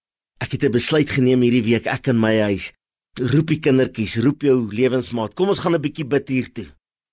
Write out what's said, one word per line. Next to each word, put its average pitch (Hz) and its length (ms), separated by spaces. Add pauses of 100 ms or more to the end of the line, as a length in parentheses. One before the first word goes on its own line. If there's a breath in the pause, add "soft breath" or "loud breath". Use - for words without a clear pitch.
(420)
"Ek - 120
het 131 100
'n 135 80
besluit 135 380
geneem 127 320
hierdie 123 220
week, 113 220
ek - 220
in 120 120
my 110 200
huis. 104 320 (480)
Roep 139 280
die 156 120
kindertjies, 127 640
roep 143 180
jou 127 320
lewensmaat. 120 600
Kom 185 140
ons 196 100
gaan 170 160
'n 160 60
bietjie 147 260
bid 135 220
hier 127 220
toe." 95 160 (460)